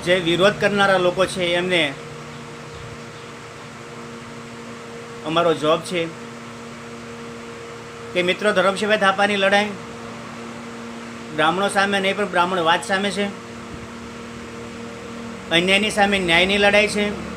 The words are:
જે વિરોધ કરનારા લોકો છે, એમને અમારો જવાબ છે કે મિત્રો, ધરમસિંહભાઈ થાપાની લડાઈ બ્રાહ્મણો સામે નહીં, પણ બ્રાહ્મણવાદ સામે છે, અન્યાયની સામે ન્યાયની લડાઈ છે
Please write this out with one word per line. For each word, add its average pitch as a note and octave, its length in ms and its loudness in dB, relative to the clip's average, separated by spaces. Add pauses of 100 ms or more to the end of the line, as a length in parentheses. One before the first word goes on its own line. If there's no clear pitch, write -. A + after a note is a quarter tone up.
જે F3 100 6
વિરોધ F3 460 4
કરનારા G3 380 4
લોકો F3+ 280 4
છે, F3+ 180 -2
એમને F3 480 2 (3250)
અમારો E3 280 4
જવાબ D#3 260 2
છે E3 260 -2 (2000)
કે F3+ 80 2
મિત્રો, F#3 300 2
ધરમસિંહભાઈ G3 460 4
થાપાની G3+ 380 4
લડાઈ G3+ 340 4 (1700)
બ્રાહ્મણો F3 320 4
સામે G3 320 2
નહીં, F#3+ 160 2
પણ G3+ 100 0
બ્રાહ્મણવાદ F3+ 560 2
સામે G3+ 280 0
છે, G3+ 160 0 (2250)
અન્યાયની F#3+ 400 4
સામે G3+ 280 4
ન્યાયની F#3 400 4
લડાઈ G3+ 300 6
છે G#3 480 -2